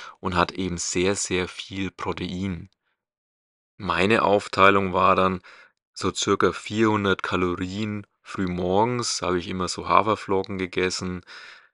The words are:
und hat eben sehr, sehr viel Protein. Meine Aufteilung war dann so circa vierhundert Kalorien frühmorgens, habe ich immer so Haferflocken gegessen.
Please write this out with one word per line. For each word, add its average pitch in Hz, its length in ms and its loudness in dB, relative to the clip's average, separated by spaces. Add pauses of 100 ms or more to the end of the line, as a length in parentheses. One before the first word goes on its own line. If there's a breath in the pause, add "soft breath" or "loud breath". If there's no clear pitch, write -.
(180 loud breath)
und 95 160 -6
hat 87 180 2
eben 87 260 -4
sehr, 92 360 0
sehr 92 320 -2
viel 95 440 -8
Protein. 92 800 -8 (1040)
Meine 95 460 2
Aufteilung 98 720 4
war 95 200 4
dann 92 280 2 (500 loud breath)
so - 180 -4
circa 95 420 2
vierhundert 104 680 0
Kalorien 92 840 -2 (160)
frühmorgens, 98 1000 0
habe 90 180 0
ich 87 100 -6
immer 90 200 -4
so 85 180 -8
Haferflocken 98 680 2
gegessen. 90 640 -2 (540 loud breath)